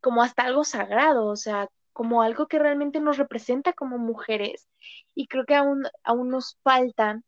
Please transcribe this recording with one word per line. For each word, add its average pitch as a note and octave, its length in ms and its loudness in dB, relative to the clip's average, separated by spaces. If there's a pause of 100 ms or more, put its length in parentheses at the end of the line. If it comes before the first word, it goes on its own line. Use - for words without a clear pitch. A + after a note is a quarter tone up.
como A#3 220 2
hasta B3 200 0
algo C4 200 0
sagrado, A#3 640 2
o G#3 80 -2
sea, G3+ 320 -6 (260)
como A#3 280 0
algo A#3 260 0
que D#4 120 0
realmente C#4+ 400 0
nos D4 180 0
representa C#4 560 -2
como B3+ 240 -8
mujeres. A3 680 -6 (480)
Y C4+ 120 -6
creo C4 180 -4
que C#4+ 100 4
aún, C#4 280 2 (200)
aún B3 260 0
nos B3+ 340 -6
falta A#3 640 2